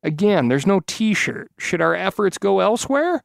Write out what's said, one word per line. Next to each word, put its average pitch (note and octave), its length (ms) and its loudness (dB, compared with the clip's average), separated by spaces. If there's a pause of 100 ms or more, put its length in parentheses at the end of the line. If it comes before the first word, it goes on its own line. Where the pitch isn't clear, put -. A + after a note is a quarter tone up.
Again, D#3+ 460 2
there's C#3 200 2
no G3 200 4
t-shirt. F3+ 680 -2
Should - 240 -4
our E3 140 2
efforts F#3+ 420 -2
go G3 220 0
elsewhere? C#4 640 0